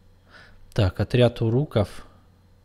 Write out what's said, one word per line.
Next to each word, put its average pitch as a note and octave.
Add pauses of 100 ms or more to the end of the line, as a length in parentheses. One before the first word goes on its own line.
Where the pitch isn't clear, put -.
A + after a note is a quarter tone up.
(720)
Так, F#2+
отряд A#2+
уруков. A#2 (580)